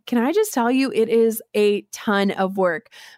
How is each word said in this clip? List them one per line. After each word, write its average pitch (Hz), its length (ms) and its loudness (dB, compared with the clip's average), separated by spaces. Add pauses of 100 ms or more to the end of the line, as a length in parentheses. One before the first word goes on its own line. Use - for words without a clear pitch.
can 240 140 0
I 240 120 0
just 415 220 0
tell 240 160 0
you, 262 240 0
it 220 160 0
is 226 320 2 (140)
a 208 260 2 (100)
ton 202 380 0
of 190 260 -2
work. 180 340 -2 (280)